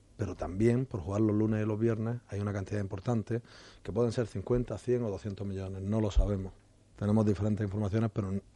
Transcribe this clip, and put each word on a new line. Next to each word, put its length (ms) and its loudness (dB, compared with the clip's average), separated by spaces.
pero 180 -4
también 500 2
por 140 -6
jugar 220 0
los 140 4
lunes 280 2
y 40 0
los 120 -2
viernes 480 0
hay 120 -6
una 120 -2
cantidad 300 -4
importante 600 -2
que 80 -8
pueden 200 2
ser 160 -2
cincuenta, 500 -2
cien 260 0
o 60 -4
doscientos 360 -6
millones, 380 -6
no 180 0
lo 80 2
sabemos. 420 2
Tenemos 280 4
diferentes 380 2
informaciones, 500 0
pero 200 -2